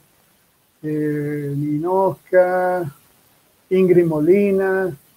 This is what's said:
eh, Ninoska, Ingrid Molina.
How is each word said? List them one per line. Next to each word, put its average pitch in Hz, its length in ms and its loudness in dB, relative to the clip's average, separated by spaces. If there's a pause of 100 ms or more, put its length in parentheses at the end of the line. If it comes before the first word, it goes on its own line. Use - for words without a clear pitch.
(840)
eh, 147 720 -6
Ninoska, 180 1300 0 (800)
Ingrid 175 360 4
Molina. 190 840 0 (240)